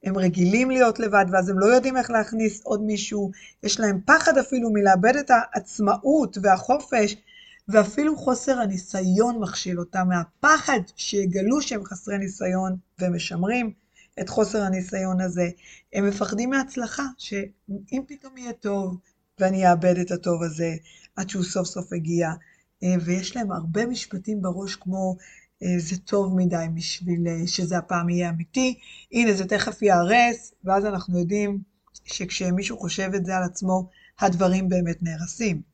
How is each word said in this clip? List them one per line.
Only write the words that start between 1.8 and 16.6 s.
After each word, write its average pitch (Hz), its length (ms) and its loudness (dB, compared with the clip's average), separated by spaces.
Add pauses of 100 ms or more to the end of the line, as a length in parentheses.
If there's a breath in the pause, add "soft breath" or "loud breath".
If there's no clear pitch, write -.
איך 240 140 0
להכניס 220 520 0
עוד 208 200 -2
מישהו, 208 480 -4 (320 loud breath)
יש - 180 -2
להם 202 260 2
פחד 311 320 6
אפילו 247 340 0
מלאבד 202 440 6
את 285 140 -2
העצמאות 220 1120 2
והחופש, 208 720 2 (520 loud breath)
ואפילו 220 480 2
חוסר 254 420 -2
הניסיון 196 800 0
מכשיל 180 420 -6
אותם, 185 280 -2
מהפחד 262 720 2 (160)
שיגלו 202 680 0
שהם 214 220 -6
חסרי 202 340 -8
ניסיון, 185 580 -4 (220)
והם 180 180 0
משמרים 196 560 -2 (480 soft breath)
את 185 80 -6
חוסר 214 340 0
הניסיון 185 580 -2
הזה. 175 280 -2 (440 loud breath)
הם 202 160 2
מפחדים 208 420 -2
מהצלחה, 269 560 -4 (120)